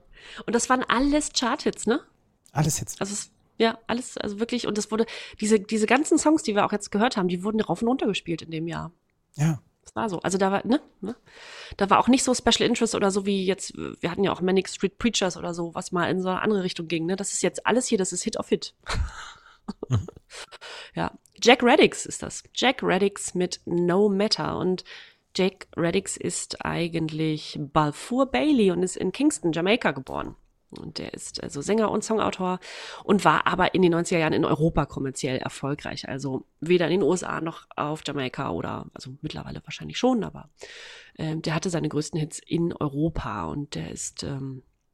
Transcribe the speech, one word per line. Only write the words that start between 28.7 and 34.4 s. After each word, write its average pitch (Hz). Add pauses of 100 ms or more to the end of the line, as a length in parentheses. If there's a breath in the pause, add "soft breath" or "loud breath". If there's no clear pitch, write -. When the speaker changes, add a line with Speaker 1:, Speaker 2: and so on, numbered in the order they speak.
Speaker 1:
und 175
ist 185
in 185
Kingston, 262
Jamaika 180
geboren. 131 (340)
Und -
der -
ist -
also -
Sänger 208
und 214
Songautor 185 (420 loud breath)
und 202
war 156
aber 175
in 185
den 175
neunziger 170
Jahren 156
in 139